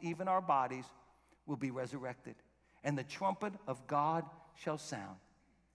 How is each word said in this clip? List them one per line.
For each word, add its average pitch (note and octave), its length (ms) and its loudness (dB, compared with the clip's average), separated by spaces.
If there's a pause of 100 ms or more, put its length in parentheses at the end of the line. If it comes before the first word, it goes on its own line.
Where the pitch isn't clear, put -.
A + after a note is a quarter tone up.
"even E3+ 240 -2
our F#3+ 140 6
bodies C3 460 2 (600)
will D3 100 -2
be C3 140 0
resurrected. B2+ 640 -6 (480)
And C#3+ 160 2
the B2+ 60 -2
trumpet G3 500 0 (140)
of B2+ 180 -4
God D#3 420 2 (280)
shall D#3 200 -2
sound, G2 440 -8 (540)